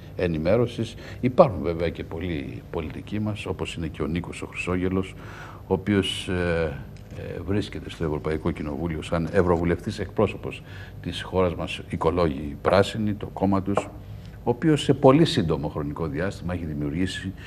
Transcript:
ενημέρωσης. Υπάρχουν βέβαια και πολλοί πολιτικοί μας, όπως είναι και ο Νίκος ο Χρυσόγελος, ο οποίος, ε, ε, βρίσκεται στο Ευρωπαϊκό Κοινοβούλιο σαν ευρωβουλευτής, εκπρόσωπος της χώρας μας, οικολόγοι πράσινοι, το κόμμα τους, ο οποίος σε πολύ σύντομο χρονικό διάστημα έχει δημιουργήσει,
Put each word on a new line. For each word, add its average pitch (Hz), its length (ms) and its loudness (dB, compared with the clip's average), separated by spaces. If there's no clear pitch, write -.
ενημέρωσης. 90 800 2
Υπάρχουν 127 420 6
βέβαια 85 260 0
και 80 160 -4
πολλοί 78 640 -4
πολιτικοί 85 500 -4
μας, 107 260 -2
όπως 87 280 -4
είναι 82 120 -4
και - 160 -6
ο 73 40 0
Νίκος 82 360 -4
ο - 40 -8
Χρυσόγελος, 92 680 0
ο - 60 2
οποίος, 95 560 2
ε, 82 500 2
ε, - 280 -8
βρίσκεται 82 440 -2
στο - 140 -4
Ευρωπαϊκό 78 460 0
Κοινοβούλιο 78 520 -4
σαν 82 300 0
ευρωβουλευτής, 87 640 4
εκπρόσωπος - 640 0
της 87 220 -6
χώρας 90 320 2
μας, 80 340 -6
οικολόγοι 80 720 0
πράσινοι, 101 520 4
το - 120 -8
κόμμα 98 360 2
τους, 98 260 -2
ο 117 60 2
οποίος 151 320 4
σε 139 120 4
πολύ 135 300 8
σύντομο 78 440 2
χρονικό 73 380 -4
διάστημα 87 480 -4
έχει 85 100 -4
δημιουργήσει, 76 680 -2